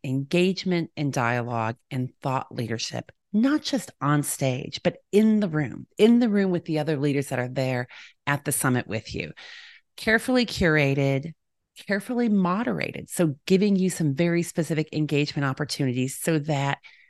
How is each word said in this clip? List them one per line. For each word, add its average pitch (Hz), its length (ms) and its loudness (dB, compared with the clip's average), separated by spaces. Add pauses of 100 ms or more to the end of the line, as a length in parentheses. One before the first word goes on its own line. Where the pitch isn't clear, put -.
engagement 170 920 0
and 143 160 -2
dialogue 120 640 -2 (120)
and 127 320 -6
thought 131 320 -4
leadership, - 580 -6 (220)
not 269 280 2
just - 300 -4 (100)
on 147 220 2
stage, - 600 -4
but 175 140 0 (140)
in 214 280 6
the 202 80 0
room, 151 400 -4 (100)
in 233 220 6
the 240 100 4
room 196 220 2
with 170 140 -2
the 156 140 -2
other 151 180 0
leaders 139 300 0
that 127 120 -4
are 123 80 -2
there 127 400 -2 (400)
at 143 180 -2
the 147 60 -2
summit 123 360 0
with - 280 -8
you. 78 160 -8 (640)
Carefully 233 500 2
curated, 143 880 2 (540)
carefully 233 400 -2
moderated. 196 840 0
So 156 260 2 (100)
giving 196 300 4
you 185 140 2
some 147 260 0
very 170 260 2
specific 156 500 -2
engagement 147 540 0
opportunities 131 760 -2
so 160 200 0
that 139 400 -2 (300)